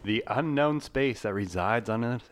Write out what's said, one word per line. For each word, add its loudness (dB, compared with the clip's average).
the 0
unknown 2
space -2
that -2
resides 0
on 0
us, -4